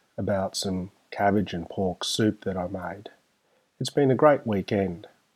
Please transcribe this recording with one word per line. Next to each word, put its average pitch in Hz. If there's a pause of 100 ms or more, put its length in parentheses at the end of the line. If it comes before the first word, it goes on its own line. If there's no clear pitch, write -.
(160)
about 98
some 92 (180)
cabbage 101
and 85
pork 92
soup 107
that 95
I 90
made. 90 (680)
It's 131
been 143
a 127
great 147
weekend. 98 (280)